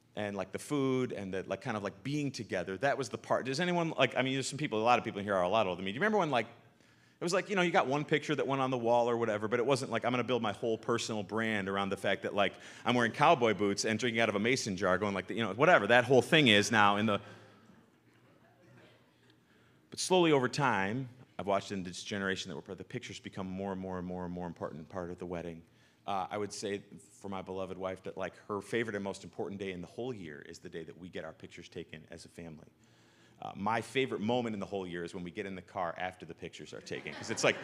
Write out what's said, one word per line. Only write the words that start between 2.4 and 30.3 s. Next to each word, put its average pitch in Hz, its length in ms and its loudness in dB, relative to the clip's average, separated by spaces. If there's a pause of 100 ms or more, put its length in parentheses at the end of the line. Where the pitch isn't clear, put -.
that 131 200 2
was 127 120 -4
the 110 80 -8
part. 107 280 0
Does 135 140 -4
anyone, 175 380 0
like, 123 200 2
I 127 60 4
mean, 131 100 -2
there's 135 140 -2
some 139 100 -8
people, 110 240 -2
a - 20 0
lot 120 140 6
of 101 80 0
people 101 160 -6
here 101 140 0
are 90 80 4
a 90 40 2
lot 104 200 4
older 87 100 -2
than 95 80 -6
me. 98 60 -4
Do 104 40 -4
you 143 60 -4
remember 214 160 2
when, 160 140 0
like, 117 160 2
it - 760 -20
was 175 100 -2
like, 185 160 0
you 208 60 -2
know, 185 60 2
you 175 100 2
got 175 160 4
one 147 160 0
picture 151 320 0
that 143 100 0
went 135 160 0
on 131 100 0
the 131 60 0
wall 120 320 4
or 117 80 2
whatever, 110 300 0
but 120 120 0
it 117 60 2
wasn't 127 260 2
like, 110 140 0
"I'm 120 60 2
gonna 123 120 2
build 120 180 0
my 107 120 0
whole 113 240 -2
personal 113 460 -2
brand 107 460 -2
around 98 200 0
the 95 80 -2
fact 98 260 0
that, 98 120 -2
like, 98 180 4 (320)
I'm 117 80 6
wearing 117 180 4
cowboy 139 420 6
boots 101 320 0
and 110 120 2
drinking 117 240 0
out 110 80 4
of 101 60 2
a 98 40 2
mason 117 380 0
jar," 92 200 4
going 101 160 0
like, 92 140 -4
the, 104 60 -6
you 113 100 0
know, 95 100 -2
whatever 135 340 6
that 120 160 8
whole 123 180 6
thing 156 260 6
is 104 240 8
now 104 260 6
in 107 80 2
the, 101 140 2 (2750)
but - 100 -10
slowly 175 320 6
over 131 160 6
time, 120 640 0 (300)
I've 90 60 -6
watched 98 260 0
in 95 120 -6
this 90 200 -10
generation 98 460 -4
that 73 60 -10
we're 78 60 -10
part 101 100 -14
of, 87 80 -12
the 90 40 -12
pictures - 360 -12
become 101 280 -8
more 95 240 -6
and 92 80 -6
more 92 200 -6
and 90 80 -6
more 90 180 -6
and 87 80 -8
more 90 140 -6
important 82 420 -10
part 90 220 -6
of 87 80 -10
the 90 60 -10
wedding. 85 360 -8 (460)
Uh, 98 240 -2
I 104 60 -4
would 101 140 -4
say 101 300 -6 (400)
for 98 80 -12
my 95 120 -8
beloved 92 360 -8
wife 92 260 -6
that, - 140 -10
like, 92 160 -6 (140)
her 104 120 -4
favorite 113 360 -2
and 101 80 -4
most 98 200 -6
important 92 360 -8
day 98 120 -6
in 87 100 -8
the 82 60 -10
whole 123 260 -8
year 78 340 -14